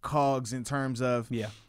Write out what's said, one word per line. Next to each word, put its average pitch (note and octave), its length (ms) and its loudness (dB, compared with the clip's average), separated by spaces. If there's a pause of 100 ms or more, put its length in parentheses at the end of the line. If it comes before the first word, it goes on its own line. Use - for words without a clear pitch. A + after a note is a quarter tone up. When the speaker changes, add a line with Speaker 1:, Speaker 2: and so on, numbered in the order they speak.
Speaker 1:
cogs C3+ 540 2
in B2 100 -4
terms C3+ 380 -2
of A#2+ 280 0
Speaker 2:
Yeah. A2 180 -2 (200)